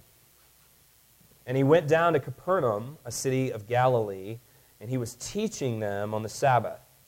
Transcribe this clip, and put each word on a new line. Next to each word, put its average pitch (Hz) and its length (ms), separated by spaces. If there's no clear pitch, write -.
"And 123 100
he 135 80
went 151 240
down 165 240
to 156 80
Capernaum, 131 840
a 120 80
city 131 400
of 104 120
Galilee, 113 720
and 107 80
he 131 80
was 117 180
teaching 170 640
them 104 340
on 107 80
the 110 60
Sabbath. 113 540